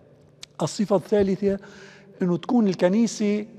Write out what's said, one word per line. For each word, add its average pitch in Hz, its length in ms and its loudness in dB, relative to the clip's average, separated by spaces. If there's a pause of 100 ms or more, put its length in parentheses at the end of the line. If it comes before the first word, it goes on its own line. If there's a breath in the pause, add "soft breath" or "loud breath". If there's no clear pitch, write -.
(600)
الصفة 190 340 0
الثالثة 196 640 0 (640 loud breath)
أنه 175 160 0
تكون 233 300 2
الكنيسة 208 760 0 (140)